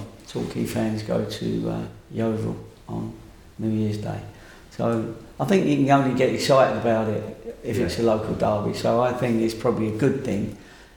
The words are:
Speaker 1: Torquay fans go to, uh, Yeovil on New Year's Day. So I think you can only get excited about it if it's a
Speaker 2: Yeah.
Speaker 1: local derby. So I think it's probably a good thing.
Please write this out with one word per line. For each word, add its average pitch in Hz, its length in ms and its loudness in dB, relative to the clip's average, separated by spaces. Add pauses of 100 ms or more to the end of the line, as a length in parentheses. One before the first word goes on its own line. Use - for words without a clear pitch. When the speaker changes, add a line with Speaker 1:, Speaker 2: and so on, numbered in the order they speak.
(280)
Speaker 1:
Torquay 117 380 -4
fans 110 380 -2
go 113 220 -2
to, 110 440 -4
uh, 110 120 -4 (300)
Yeovil 110 440 -2 (320)
on 110 240 -6 (480)
New 110 100 -2
Year's 107 280 0
Day. 107 220 -6 (520)
So 113 420 -2 (260)
I 143 60 0
think 196 200 4
you 147 120 2
can 135 120 4
only 135 280 6
get 127 160 4
excited 127 460 4
about 110 300 2
it - 540 -6
if 113 160 -2
it's - 180 -2
a 117 60 0
Speaker 2:
Yeah. 113 100 4
Speaker 1:
local 110 220 -2
derby. 110 420 0
So 117 240 2
I 123 100 2
think 120 300 0
it's 113 140 2
probably 110 320 0
a 107 100 -2
good - 260 2
thing. 104 320 -2 (420)